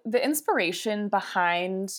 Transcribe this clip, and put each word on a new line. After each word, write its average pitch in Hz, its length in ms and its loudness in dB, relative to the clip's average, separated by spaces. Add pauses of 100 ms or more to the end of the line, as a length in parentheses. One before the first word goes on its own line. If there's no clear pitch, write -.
the 233 200 0
inspiration 214 840 0
behind, 190 920 0